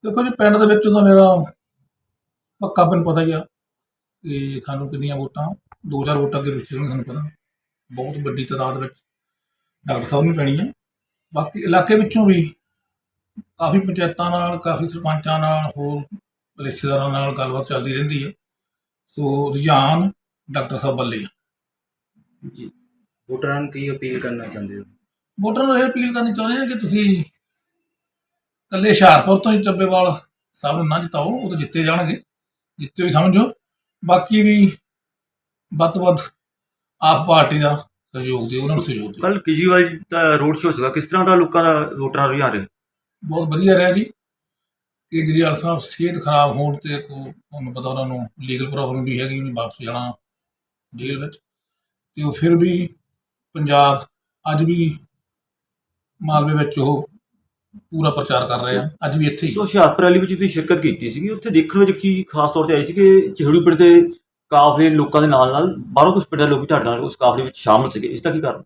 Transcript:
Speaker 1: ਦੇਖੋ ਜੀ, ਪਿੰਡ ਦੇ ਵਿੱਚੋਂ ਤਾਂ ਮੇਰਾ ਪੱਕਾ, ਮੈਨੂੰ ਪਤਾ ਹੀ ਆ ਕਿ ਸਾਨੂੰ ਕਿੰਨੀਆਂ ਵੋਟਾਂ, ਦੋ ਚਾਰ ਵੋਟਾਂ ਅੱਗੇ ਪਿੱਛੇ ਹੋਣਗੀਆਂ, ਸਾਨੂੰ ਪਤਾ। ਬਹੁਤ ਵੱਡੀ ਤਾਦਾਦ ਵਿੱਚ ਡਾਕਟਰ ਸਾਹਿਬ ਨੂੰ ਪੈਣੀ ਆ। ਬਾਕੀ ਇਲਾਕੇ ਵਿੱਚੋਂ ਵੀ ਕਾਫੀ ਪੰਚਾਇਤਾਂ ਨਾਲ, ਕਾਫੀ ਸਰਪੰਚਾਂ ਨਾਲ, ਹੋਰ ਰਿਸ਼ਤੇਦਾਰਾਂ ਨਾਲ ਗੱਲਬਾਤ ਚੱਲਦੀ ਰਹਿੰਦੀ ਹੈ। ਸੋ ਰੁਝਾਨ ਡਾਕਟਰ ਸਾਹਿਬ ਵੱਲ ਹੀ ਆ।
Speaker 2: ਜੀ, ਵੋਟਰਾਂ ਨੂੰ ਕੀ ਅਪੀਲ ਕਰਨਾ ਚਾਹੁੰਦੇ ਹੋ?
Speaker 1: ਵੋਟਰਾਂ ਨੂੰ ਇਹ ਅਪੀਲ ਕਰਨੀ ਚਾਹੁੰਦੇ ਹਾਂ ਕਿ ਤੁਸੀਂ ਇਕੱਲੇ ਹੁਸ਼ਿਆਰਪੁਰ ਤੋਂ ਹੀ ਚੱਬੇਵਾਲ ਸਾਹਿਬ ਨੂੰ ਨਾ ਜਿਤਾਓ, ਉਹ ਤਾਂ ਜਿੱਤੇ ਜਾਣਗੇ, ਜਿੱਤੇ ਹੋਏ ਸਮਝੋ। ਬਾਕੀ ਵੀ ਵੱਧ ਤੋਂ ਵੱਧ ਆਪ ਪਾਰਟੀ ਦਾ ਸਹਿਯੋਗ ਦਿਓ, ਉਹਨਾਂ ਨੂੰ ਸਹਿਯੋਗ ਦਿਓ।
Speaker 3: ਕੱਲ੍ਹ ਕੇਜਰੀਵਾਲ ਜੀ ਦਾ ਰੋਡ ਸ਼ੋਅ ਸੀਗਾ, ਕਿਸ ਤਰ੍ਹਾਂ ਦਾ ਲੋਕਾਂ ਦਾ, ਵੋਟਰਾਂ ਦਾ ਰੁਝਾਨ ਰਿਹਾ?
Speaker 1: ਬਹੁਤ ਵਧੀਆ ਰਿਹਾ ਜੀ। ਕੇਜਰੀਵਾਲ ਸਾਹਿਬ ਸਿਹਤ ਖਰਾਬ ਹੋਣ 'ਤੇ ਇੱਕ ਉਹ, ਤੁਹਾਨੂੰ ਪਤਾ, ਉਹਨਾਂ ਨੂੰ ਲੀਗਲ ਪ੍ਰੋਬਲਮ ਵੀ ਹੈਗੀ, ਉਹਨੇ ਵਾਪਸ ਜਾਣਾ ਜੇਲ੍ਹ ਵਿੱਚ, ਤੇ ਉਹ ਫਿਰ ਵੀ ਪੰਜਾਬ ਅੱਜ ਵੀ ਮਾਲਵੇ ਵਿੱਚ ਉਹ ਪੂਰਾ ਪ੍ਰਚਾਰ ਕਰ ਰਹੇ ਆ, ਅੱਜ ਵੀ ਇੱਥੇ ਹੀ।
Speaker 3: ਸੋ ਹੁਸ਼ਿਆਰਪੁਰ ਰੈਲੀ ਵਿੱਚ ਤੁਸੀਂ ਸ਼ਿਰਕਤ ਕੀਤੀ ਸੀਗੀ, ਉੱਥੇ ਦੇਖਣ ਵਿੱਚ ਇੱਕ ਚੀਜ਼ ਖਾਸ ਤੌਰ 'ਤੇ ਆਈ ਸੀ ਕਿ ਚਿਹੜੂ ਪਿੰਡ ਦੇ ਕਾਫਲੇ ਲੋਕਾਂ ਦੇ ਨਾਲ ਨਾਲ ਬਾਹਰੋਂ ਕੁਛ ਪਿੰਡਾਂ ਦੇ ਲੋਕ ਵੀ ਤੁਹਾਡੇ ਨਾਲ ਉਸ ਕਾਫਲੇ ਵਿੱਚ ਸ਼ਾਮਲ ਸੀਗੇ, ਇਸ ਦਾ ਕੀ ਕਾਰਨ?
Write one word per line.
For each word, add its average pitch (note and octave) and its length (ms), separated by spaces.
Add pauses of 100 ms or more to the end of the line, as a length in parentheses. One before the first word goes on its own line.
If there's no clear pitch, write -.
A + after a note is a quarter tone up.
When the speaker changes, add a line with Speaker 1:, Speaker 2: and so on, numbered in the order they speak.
Speaker 1:
ਦੇਖੋ A3+ 160
ਜੀ, B3+ 80
ਪਿੰਡ G#3+ 260
ਦੇ G#3+ 100
ਵਿੱਚੋਂ G#3 260
ਤਾਂ G#3 100
ਮੇਰਾ F#3+ 500 (1080)
ਪੱਕਾ, F#3 240
ਮੈਨੂੰ E3+ 200
ਪਤਾ E3 160
ਹੀ D#3+ 120
ਆ D#3+ 80 (800)
ਕਿ C#3 440
ਸਾਨੂੰ C#3 220
ਕਿੰਨੀਆਂ C#3+ 280
ਵੋਟਾਂ, D3 380 (320)
ਦੋ C#3 180
ਚਾਰ D3 140
ਵੋਟਾਂ C#3+ 220
ਅੱਗੇ C#3 100
ਪਿੱਛੇ C3 260
ਹੋਣਗੀਆਂ, C#3 140
ਸਾਨੂੰ C3 140
ਪਤਾ। D3+ 260 (640)
ਬਹੁਤ C#3+ 240
ਵੱਡੀ C3 260
ਤਾਦਾਦ C3 340
ਵਿੱਚ C3 160 (920)
ਡਾਕਟਰ A#2+ 180
ਸਾਹਿਬ D3 180
ਨੂੰ E3+ 100
ਪੈਣੀ C#3+ 240
ਆ। A#3+ 140 (640)
ਬਾਕੀ D#3 260
ਇਲਾਕੇ F#3 360
ਵਿੱਚੋਂ G#3+ 300
ਵੀ E3+ 280 (840)
ਕਾਫੀ E3 380
ਪੰਚਾਇਤਾਂ F3 520
ਨਾਲ, F3 280
ਕਾਫੀ E3 300
ਸਰਪੰਚਾਂ D#3 500
ਨਾਲ, D#3 380
ਹੋਰ D3 260 (640)
ਰਿਸ਼ਤੇਦਾਰਾਂ C#3 460
ਨਾਲ C#3 260
ਗੱਲਬਾਤ C3 300
ਚੱਲਦੀ C3 280
ਰਹਿੰਦੀ C#3+ 320
ਹੈ। - 60 (760)
ਸੋ C#3 480
ਰੁਝਾਨ D3+ 580 (380)
ਡਾਕਟਰ C3+ 280
ਸਾਹਿਬ C3+ 200
ਵੱਲ A#2+ 160
ਹੀ G#2 100
ਆ। - 20 (1200)
Speaker 2:
ਜੀ, - 200 (600)
ਵੋਟਰਾਂ C#3+ 300
ਨੂੰ C#3+ 100
ਕੀ C#3 200
ਅਪੀਲ C3 300
ਕਰਨਾ A#2 260
ਚਾਹੁੰਦੇ G2+ 320
ਹੋ? G2+ 60 (560)
Speaker 1:
ਵੋਟਰਾਂ A3 260
ਨੂੰ C4 120
ਇਹ B3+ 100
ਅਪੀਲ A#3+ 260
ਕਰਨੀ A#3 200
ਚਾਹੁੰਦੇ A3+ 240
ਹਾਂ C4+ 80
ਕਿ B3 80
ਤੁਸੀਂ G3+ 460
ਇਕੱਲੇ - 1700
ਹੁਸ਼ਿਆਰਪੁਰ F#3+ 500
ਤੋਂ A3 140
ਹੀ G#3 100
ਚੱਬੇਵਾਲ F#3 580 (340)
ਸਾਹਿਬ D3 220
ਨੂੰ E3 120
ਨਾ D#3 100
ਜਿਤਾਓ, E3 300
ਉਹ A#3 220
ਤਾਂ E3+ 80
ਜਿੱਤੇ D3 240
ਜਾਣਗੇ, E3 400 (560)
ਜਿੱਤੇ C#3+ 240
ਹੋਏ F3 80
ਸਮਝੋ। F#3 420 (520)
ਬਾਕੀ F#3 380
ਵੀ G#3 300 (1000)
ਵੱਧ E3 200
ਤੋਂ F3+ 120
ਵੱਧ E3+ 120 (840)
ਆਪ D#3+ 260
ਪਾਰਟੀ D#3 320
ਦਾ D3 260 (300)
ਸਹਿਯੋਗ B2+ 360
ਦਿਓ, B2+ 120
ਉਹਨਾਂ D3 140
ਨੂੰ - 80
ਸਹਿਯੋਗ G#2 280
ਦਿਓ। - 100
Speaker 3:
ਕੱਲ੍ਹ F#3+ 180
ਕੇਜਰੀਵਾਲ F3 480
ਜੀ D#3+ 120 (100)
ਦਾ D#3+ 260
ਰੋਡ D3+ 200
ਸ਼ੋਅ E3+ 160
ਸੀਗਾ, B2 160
ਕਿਸ D3+ 180
ਤਰ੍ਹਾਂ F#3 180
ਦਾ F#3 100
ਲੋਕਾਂ E3+ 300
ਦਾ, D#3 340
ਵੋਟਰਾਂ C#3 280
ਦਾ C3 60
ਰੁਝਾਨ C3+ 200
ਰਿਹਾ? G2 140 (580)
Speaker 1:
ਬਹੁਤ D#3 240
ਵਧੀਆ F#3 300
ਰਿਹਾ F3+ 140
ਜੀ। G3+ 120 (1040)
ਕੇਜਰੀਵਾਲ D#3+ 460
ਸਾਹਿਬ E3 220
ਸਿਹਤ - 440
ਖਰਾਬ D3 340
ਹੋਣ C#3+ 200
'ਤੇ D3 180
ਇੱਕ C#3+ 160
ਉਹ, C3+ 220
ਤੁਹਾਨੂੰ C3 420
ਪਤਾ, B2+ 140
ਉਹਨਾਂ C3 180
ਨੂੰ B2 220 (120)
ਲੀਗਲ C3 300
ਪ੍ਰੋਬਲਮ C3 340
ਵੀ B2+ 160
ਹੈਗੀ, C3+ 200
ਉਹਨੇ C3+ 140
ਵਾਪਸ A#2 280
ਜਾਣਾ B2 300 (840)
ਜੇਲ੍ਹ C3+ 300
ਵਿੱਚ, D3+ 120 (800)
ਤੇ D3+ 80
ਉਹ D3 100
ਫਿਰ E3+ 240
ਵੀ F3 380 (580)
ਪੰਜਾਬ C#3+ 540 (460)
ਅੱਜ D#3 120
ਵੀ E3 340 (1200)
ਮਾਲਵੇ D3+ 420
ਵਿੱਚ - 140
ਉਹ C#3 320 (680)
ਪੂਰਾ D3+ 340
ਪ੍ਰਚਾਰ C3+ 360
ਕਰ A#2+ 120
ਰਹੇ B2 180
ਆ, D3+ 140 (160)
ਅੱਜ D3 120
ਵੀ D3+ 80
ਇੱਥੇ D3 200
ਹੀ। D3 60
Speaker 3:
ਸੋ G#3 80
ਹੁਸ਼ਿਆਰਪੁਰ G3 440
ਰੈਲੀ F3+ 160
ਵਿੱਚ F#3 140
ਤੁਸੀਂ F#3 140
ਸ਼ਿਰਕਤ D#3+ 320
ਕੀਤੀ A#2+ 300
ਸੀਗੀ, D3+ 180
ਉੱਥੇ A3 220
ਦੇਖਣ D#3+ 300
ਵਿੱਚ G3 100
ਇੱਕ F#3+ 80
ਚੀਜ਼ F#3+ 280
ਖਾਸ D3 240
ਤੌਰ D#3 140
'ਤੇ D#3+ 100
ਆਈ D3 120
ਸੀ E3 60
ਕਿ F#3+ 440
ਚਿਹੜੂ D#3 280
ਪਿੰਡ E3 140
ਦੇ E3+ 340 (360)
ਕਾਫਲੇ D3 420
ਲੋਕਾਂ D3+ 300
ਦੇ D3+ 60
ਨਾਲ C3 260
ਨਾਲ E3+ 260
ਬਾਹਰੋਂ D#3 340
ਕੁਛ F#3+ 140
ਪਿੰਡਾਂ D3 200
ਦੇ D3 40
ਲੋਕ C#3 100
ਵੀ C#3+ 60
ਤੁਹਾਡੇ C#3+ 180
ਨਾਲ A#2 160
ਉਸ C#3+ 160
ਕਾਫਲੇ B2+ 280
ਵਿੱਚ C3 120
ਸ਼ਾਮਲ A2+ 340
ਸੀਗੇ, G#2+ 180
ਇਸ A2+ 140
ਦਾ E3 80
ਕੀ D#3 100
ਕਾਰਨ? C#3+ 260